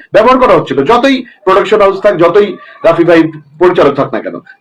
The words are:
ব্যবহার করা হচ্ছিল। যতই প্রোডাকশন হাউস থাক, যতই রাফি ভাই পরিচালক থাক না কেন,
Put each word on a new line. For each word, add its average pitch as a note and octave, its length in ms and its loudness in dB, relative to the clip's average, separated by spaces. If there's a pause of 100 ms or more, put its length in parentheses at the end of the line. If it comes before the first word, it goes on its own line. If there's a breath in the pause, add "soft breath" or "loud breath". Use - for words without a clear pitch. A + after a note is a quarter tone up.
(120)
ব্যবহার B3 260 2
করা B3 160 2
হচ্ছিল। C#3 300 -2
যতই C4 400 0 (200 loud breath)
প্রোডাকশন G3 360 0
হাউস G3 200 0
থাক, G3+ 160 0
যতই F3 400 0 (280 loud breath)
রাফি E3 200 0
ভাই E3 180 4 (360)
পরিচালক F3 360 2
থাক C3+ 200 -6
না G#2 60 -6
কেন, F2+ 140 -12 (260 loud breath)